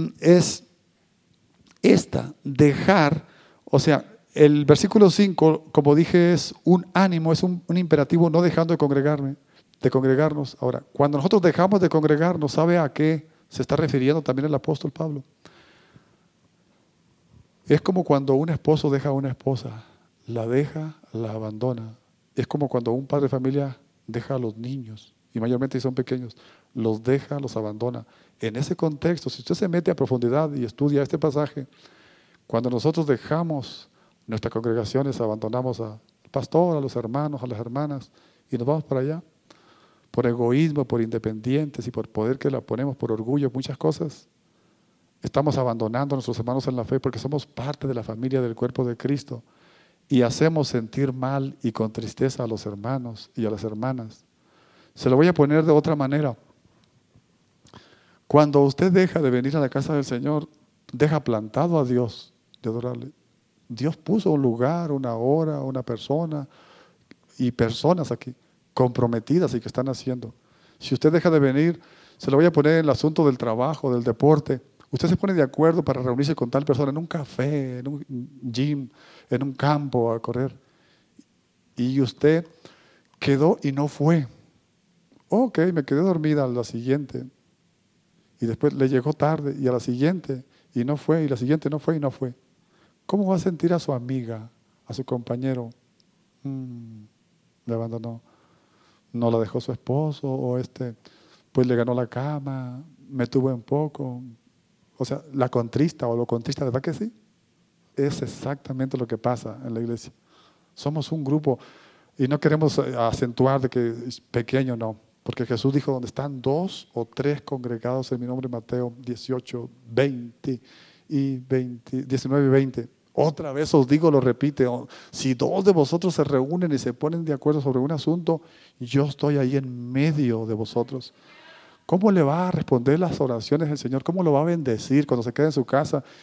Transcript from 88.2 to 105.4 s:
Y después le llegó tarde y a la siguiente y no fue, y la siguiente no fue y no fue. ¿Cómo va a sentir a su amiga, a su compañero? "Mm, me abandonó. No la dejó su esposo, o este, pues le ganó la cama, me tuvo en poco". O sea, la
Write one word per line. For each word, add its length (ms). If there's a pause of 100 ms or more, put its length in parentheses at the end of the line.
Y 60
después 280
le 140
llegó 240
tarde 480
y 80
a 60
la 80
siguiente 640 (280)
y 120
no 100
fue, 280
y 40
la 80
siguiente 340
no 100
fue 180
y 20
no 120
fue. 220 (720)
¿Cómo 200
va 100
a 40
sentir 340
a 60
su 120
amiga, 580 (360)
a 80
su 100
compañero? 640 (720)
"Mm, 580 (640)
me 80
abandonó. 480 (920)
No 200
la 80
dejó 200
su 120
esposo, 580
o 280
este, 360 (580)
pues 140
le 100
ganó 180
la 140
cama, 760 (260)
me 180
tuvo 240
en 100
poco". 600 (800)
O 60
sea, 160 (120)
la 140